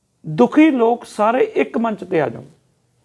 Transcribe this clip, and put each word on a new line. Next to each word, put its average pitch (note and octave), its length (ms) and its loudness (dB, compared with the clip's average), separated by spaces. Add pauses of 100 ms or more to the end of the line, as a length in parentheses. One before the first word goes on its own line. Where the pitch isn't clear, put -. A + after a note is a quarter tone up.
(260)
ਦੁਖੀ A#3+ 440 4
ਲੋਕ A#3+ 340 0
ਸਾਰੇ A3+ 360 -2
ਇੱਕ - 380 -2
ਮੰਚ A3 260 -6
'ਤੇ E3+ 160 -4
ਆ C3+ 80 -2
ਜਾਓ, B2 160 -12 (600)